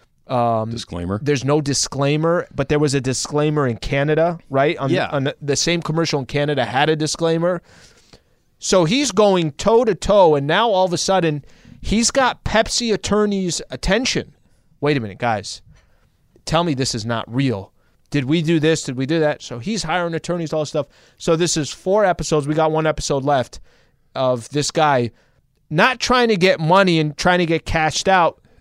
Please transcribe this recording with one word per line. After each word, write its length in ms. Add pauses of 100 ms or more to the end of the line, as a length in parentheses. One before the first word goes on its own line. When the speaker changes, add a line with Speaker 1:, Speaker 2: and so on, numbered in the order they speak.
(280)
Speaker 1:
um, 420
Speaker 2:
Disclaimer. 540
Speaker 1:
there's 220
no 160
disclaimer, 920
but 160
there 100
was 140
a 80
disclaimer 680
in 100
Canada, 600 (100)
right? 280
On 120
the, 60
Speaker 3:
Yeah. 120
Speaker 1:
on 160
the, 180
the 140
same 260
commercial 380
in 80
Canada 380
had 240
a 60
disclaimer. 680 (1000)
So 260
he's 260
going 420
toe-to-toe, 800
and 120
now 220
all 160
of 80
a 40
sudden, 460 (380)
he's 300
got 340
Pepsi 480
attorney's 680 (100)
attention. 640 (440)
Wait 160
a 40
minute, 180
guys. 440 (840)
Tell 180
me 100
this 220
is 100
not 280
real. 400 (360)
Did 160
we 160
do 180
this? 240
Did 120
we 100
do 160
that? 200
So 180
he's 240
hiring 300
attorneys, 400
all 80
this 80
stuff. 180 (300)
So 180
this 220
is 160
four 320
episodes. 420
We 60
got 180
one 140
episode 380
left 360 (560)
of 340
this 220
guy 400 (580)
not 300
trying 280
to 80
get 240
money 400
and 180
trying 220
to 80
get 180
cashed 420
out, 320 (220)